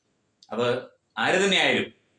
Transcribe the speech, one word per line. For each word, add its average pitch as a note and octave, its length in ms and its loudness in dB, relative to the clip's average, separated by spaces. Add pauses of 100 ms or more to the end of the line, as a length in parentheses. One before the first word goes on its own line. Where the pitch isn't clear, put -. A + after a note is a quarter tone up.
(520)
അത് A#2+ 300 -2 (360)
ആര് D#3+ 260 2
തന്നെയായാലും D3+ 480 0 (260)